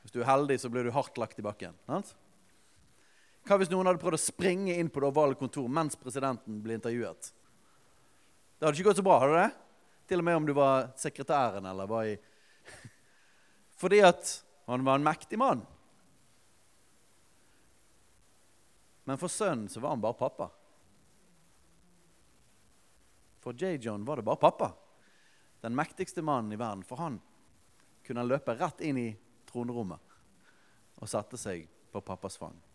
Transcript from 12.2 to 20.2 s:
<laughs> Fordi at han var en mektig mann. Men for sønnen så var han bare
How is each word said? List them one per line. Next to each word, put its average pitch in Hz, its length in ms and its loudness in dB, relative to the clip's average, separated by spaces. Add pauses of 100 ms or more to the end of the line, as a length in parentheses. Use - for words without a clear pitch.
<laughs> - 1200 -20
Fordi 196 240 8
at 175 300 6 (340)
han 127 160 -2
var 135 160 4
en 151 80 2
mektig - 320 -4
mann. 202 240 2 (3500)
Men 135 100 -4
for 175 140 -6
sønnen 127 400 -2
så 110 80 -12
var 147 160 -4
han 107 80 -4
bare 117 160 -2